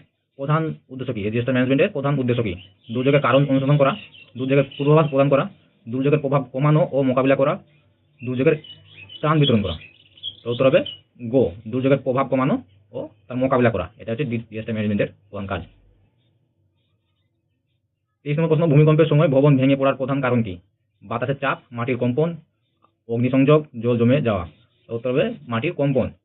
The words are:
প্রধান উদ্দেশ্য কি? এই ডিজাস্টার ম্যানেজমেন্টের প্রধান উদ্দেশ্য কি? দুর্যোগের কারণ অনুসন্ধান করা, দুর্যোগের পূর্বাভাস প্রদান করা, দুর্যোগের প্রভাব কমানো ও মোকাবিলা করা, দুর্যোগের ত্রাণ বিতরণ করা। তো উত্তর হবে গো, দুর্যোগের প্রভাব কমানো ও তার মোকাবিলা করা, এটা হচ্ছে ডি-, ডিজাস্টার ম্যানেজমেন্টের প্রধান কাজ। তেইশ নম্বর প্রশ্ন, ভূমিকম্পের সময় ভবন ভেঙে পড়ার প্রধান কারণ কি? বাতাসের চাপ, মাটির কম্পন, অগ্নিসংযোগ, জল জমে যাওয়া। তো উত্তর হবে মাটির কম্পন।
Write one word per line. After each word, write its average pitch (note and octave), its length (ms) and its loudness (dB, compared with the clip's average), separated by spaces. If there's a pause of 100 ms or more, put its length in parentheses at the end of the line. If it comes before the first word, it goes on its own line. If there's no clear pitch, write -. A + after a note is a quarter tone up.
(360)
প্রধান D3+ 380 -2 (140)
উদ্দেশ্য B2+ 240 -10
কি? A2 100 -8
এই G#2+ 80 -4
ডিজাস্টার A#2+ 220 -2
ম্যানেজমেন্টের C3+ 380 2
প্রধান C#3+ 280 -2
উদ্দেশ্য B2 240 -2
কি? G2 120 -4 (380)
দুর্যোগের C3 280 2
কারণ C3+ 280 2
অনুসন্ধান C3+ 280 2
করা, C3+ 200 2 (420)
দুর্যোগের C3+ 260 0 (140)
পূর্বাভাস D3+ 320 2
প্রদান C#3 180 2
করা, C#3+ 200 2 (400)
দুর্যোগের C3+ 300 0
প্রভাব C#3 240 -2 (100)
কমানো D3 400 2
ও C3+ 100 0
মোকাবিলা C3 340 2
করা, D3+ 220 0 (680)
দুর্যোগের C3 320 0 (640)
ত্রাণ D#3 200 2
বিতরণ A#2 220 2
করা। E2+ 140 -6 (680)
তো A#2 60 -8
উত্তর C3 160 0
হবে F3 180 2 (380)
গো, A2+ 300 0 (160)
দুর্যোগের C3 300 0
প্রভাব B2+ 300 -4
কমানো C#3 340 -2 (300)
ও C3+ 160 -10 (180)
তার B2 100 -10
মোকাবিলা B2+ 340 2
করা, - 280 -6
এটা - 140 -10
হচ্ছে A#2 120 -4
ডি-, A#2 260 -6
ডিজাস্টার A2 240 -8
ম্যানেজমেন্টের G#2 340 -2 (220)
প্রধান G2+ 160 -12
কাজ। F#2+ 160 -6 (2500)
তেইশ D3 160 -6
নম্বর E3 100 0
প্রশ্ন, D#3 180 2
ভূমিকম্পের D#3 400 6
সময় D#3 220 4
ভবন C#3 280 4
ভেঙে C3+ 200 4
পড়ার C3+ 180 0
প্রধান C3+ 260 -4
কারণ B2 220 0
কি? F#2 160 -8 (440)
বাতাসের A#2 360 -6
চাপ, C#3+ 200 -6 (140)
মাটির A#2+ 240 -4
কম্পন, D3+ 400 -2 (720)
অগ্নিসংযোগ, C3+ 580 2 (140)
জল A#2+ 180 0
জমে A#2+ 240 2
যাওয়া। G2 260 -2 (380)
তো A#2 100 -10
উত্তর B2 140 -6
হবে F#3+ 240 -2 (140)
মাটির A#2 240 -4
কম্পন। B2+ 380 0 (140)